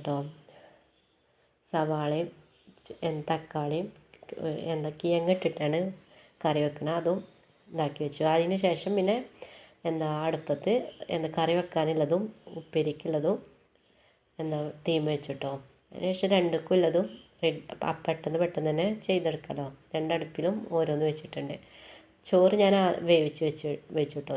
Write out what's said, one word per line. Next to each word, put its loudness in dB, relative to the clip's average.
ട്ടോ. 0
സവാളയും 0
ച-, -16
എൻ-, -4
തക്കാളിയും -2
എന്താ -4
കിഴങ്ങ് 2
ഇട്ടിട്ടാണ് 0
കറി 2
വെക്കണത്. -4
അതും 0
ഇതാക്കി -2
വെച്ചു. -4
അതിന് 2
ശേഷം 0
പിന്നെ 4
എന്താ -2
അടുപ്പത്ത് 0
എന്താ -2
കറി 2
വെക്കാനുള്ളതും 2
ഉപ്പേരിക്കുള്ളതും -2
എന്താ -2
തീം 2
വെച്ചിട്ടോ. -6
അതിന് -4
ശേഷം 0
രണ്ടുക്കും 2
ഉള്ളതും 4
റെഡി, 0
അപ്പ-, -8
പെട്ടെന്ന് -2
പെട്ടെന്ന് 0
തന്നെ 0
ചെയ്തെടുക്കാമല്ലോ. -2
രണ്ടടുപ്പിലും -2
ഓരോന്ന് 2
വെച്ചിട്ടുണ്ട്. -8
ചോറ് 6
ഞാൻ 8
ആ 6
വേവിച്ച് 4
വെച്ച്, -4
വെച്ചു 0
ട്ടോ -6